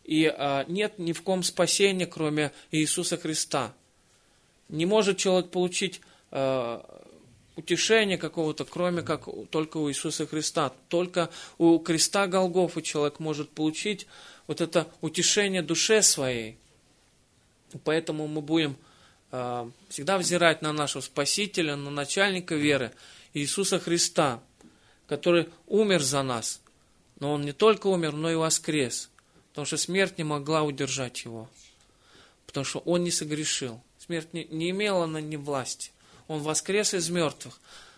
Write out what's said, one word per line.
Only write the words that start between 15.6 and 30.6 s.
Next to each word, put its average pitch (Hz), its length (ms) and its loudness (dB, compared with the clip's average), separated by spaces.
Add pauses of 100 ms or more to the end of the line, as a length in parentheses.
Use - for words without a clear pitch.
душе 180 400 4
своей. 120 540 0 (1300)
Поэтому 156 420 -2
мы 151 140 -6
будем, 151 340 0 (560)
э, 123 400 -6 (180)
всегда 175 300 -2
взирать 170 420 4
на 151 120 -2
нашего 143 280 -2
Спасителя, 156 760 -2
на 143 140 -8
начальника 180 640 0
веры, 143 380 2 (420)
Иисуса 175 460 0
Христа, 165 640 2 (640)
который 165 420 2 (180)
умер 202 340 4
за 139 220 2
нас. 120 380 -4 (580)
Но 143 140 -2
Он 143 100 -2
не 143 100 -4
только 214 340 4
умер, 170 260 2
но 160 180 -2
и 165 40 2
воскрес, 156 720 0 (420)
потому 147 160 -8
что 156 100 -2
смерть 185 400 0
не 165 60 -2
могла 151 400 0